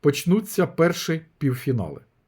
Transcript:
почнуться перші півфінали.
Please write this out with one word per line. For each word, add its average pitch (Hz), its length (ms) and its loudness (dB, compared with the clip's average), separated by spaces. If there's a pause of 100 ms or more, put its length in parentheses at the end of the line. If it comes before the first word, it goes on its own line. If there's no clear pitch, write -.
почнуться 180 680 2
перші 165 540 0 (180)
півфінали. 123 640 -2 (280)